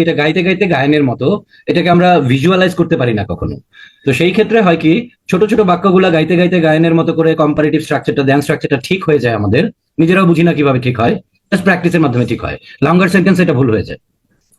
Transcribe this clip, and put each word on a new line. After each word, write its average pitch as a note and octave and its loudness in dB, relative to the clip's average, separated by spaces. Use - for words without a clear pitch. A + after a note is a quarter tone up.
এটা D#3+ 0
গাইতে D#3 -2
গাইতে F#3+ 0
গায়নের C#3+ 2
মতো, B2 -4
এটাকে F3 0
আমরা F3 4
ভিজুয়ালাইজ F3 0
করতে E3 -2
পারি A#2+ 0
না G2 -4
কখনো। D#2+ -8
তো - 0
সেই E3+ 0
ক্ষেত্রে G#3+ 2
হয় E3+ 2
কি, D#3+ 2
ছোট F#3 0
ছোট A#3 2
বাক্যগুলা F#3 2
গাইতে D#3 0
গাইতে F3+ 0
গায়নের E3 2
মতো E3 0
করে D#3+ 2
কম্পারেটিভ D3+ 0
স্ট্রাকচারটা, C#3+ -4
ড্যান্স C#3 2
স্ট্রাকচারটা C#3+ -4
ঠিক F#3+ -4
হয়ে D3 0
যায় A#2 -2
আমাদের, G#2 0
নিজেরাও F3+ 2
বুঝি E3 2
না - 0
কিভাবে C#3+ 0
ঠিক B2+ -2
হয়, F#3 0
just F#3+ -2
প্র্যাকটিসের E3+ 0
মাধ্যমে B2 0
ঠিক A2+ -6
হয়। - -10
লঙ্গার F3 2
সেন্টেন্স F#3+ 2
এটা D#3 0
ভুল C3+ 0
হয়ে G2 -2
যায়। - -16